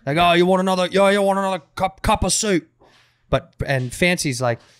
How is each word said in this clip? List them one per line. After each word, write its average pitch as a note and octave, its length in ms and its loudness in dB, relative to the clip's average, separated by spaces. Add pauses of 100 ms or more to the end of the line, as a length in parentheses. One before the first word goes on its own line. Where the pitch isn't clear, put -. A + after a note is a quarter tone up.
like, C#3 120 -2
Oh, F3 140 4
you F3 140 4
want F#3 140 2
another? F#3 300 0
Yeah, G3 200 2
you G3+ 120 2
want G3 160 0
another F#3+ 240 -4 (140)
cup, F#3 260 -4
cup G#3+ 220 0
of F#3+ 80 0
soup? G3 360 -2 (600)
But, - 240 -4 (120)
and B2+ 260 -4
Fancy's E3+ 480 -2
like A#2+ 200 -2 (200)